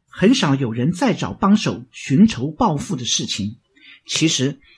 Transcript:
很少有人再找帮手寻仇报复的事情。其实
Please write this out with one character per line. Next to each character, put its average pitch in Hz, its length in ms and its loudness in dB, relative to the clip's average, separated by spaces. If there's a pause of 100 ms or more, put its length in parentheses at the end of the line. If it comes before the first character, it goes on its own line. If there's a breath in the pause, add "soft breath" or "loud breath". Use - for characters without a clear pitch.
很 233 280 4
少 147 200 2
有 131 180 -2
人 123 180 0
再 240 220 0
找 98 200 -6
帮 196 220 2
手 123 340 -4
寻 156 380 4
仇 139 240 -4
报 165 240 0
复 147 220 -6
的 123 80 -8
事 - 200 -4
情。 104 360 -8 (440 soft breath)
其 - 220 -2
实 151 320 -2 (180 soft breath)